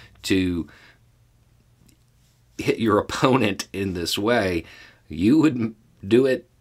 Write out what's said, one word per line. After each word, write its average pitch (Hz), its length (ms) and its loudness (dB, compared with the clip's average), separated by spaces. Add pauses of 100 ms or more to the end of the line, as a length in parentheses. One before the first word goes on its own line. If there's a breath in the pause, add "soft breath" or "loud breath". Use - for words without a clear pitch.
(240 loud breath)
to 92 440 -2 (1900 loud breath)
hit - 220 -4
your 104 180 2
opponent 113 760 0
in 98 220 -6
this 87 240 -6
way, 101 480 0 (420 loud breath)
you 95 320 2
would 147 160 2
m-, 113 200 -6 (300)
do 117 200 4
it 127 240 -2 (120)